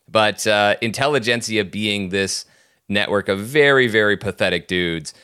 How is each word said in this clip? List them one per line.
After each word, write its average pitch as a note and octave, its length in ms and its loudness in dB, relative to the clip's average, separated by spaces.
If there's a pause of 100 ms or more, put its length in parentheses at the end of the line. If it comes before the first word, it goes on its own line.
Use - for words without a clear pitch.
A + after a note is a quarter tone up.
But, G#2+ 380 0
uh, G#2 340 2
Intelligentsia A#2 840 -2
being G2+ 440 -4
this G2 360 -4 (420)
network G2+ 420 -2
of G2 100 0
very, C3+ 480 4
very G#2 300 2
pathetic F#2 500 -2
dudes E2+ 460 -2 (100)